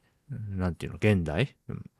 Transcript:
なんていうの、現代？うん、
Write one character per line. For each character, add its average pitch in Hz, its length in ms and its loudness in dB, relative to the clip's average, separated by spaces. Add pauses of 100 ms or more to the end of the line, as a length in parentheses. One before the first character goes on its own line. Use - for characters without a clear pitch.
(300)
な 98 400 -2
ん 80 40 -6
て - 120 -8
い - 20 -8
う - 40 -10
の、 - 40 -12
現 104 260 4
代？ 80 320 0 (140)
う - 60 -6
ん、 - 260 -12